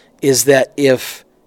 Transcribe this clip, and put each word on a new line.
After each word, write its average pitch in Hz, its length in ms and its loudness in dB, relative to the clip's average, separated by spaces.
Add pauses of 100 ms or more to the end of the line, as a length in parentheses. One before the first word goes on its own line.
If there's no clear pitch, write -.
(200)
is 135 240 0
that 135 320 0
if 135 480 -2 (220)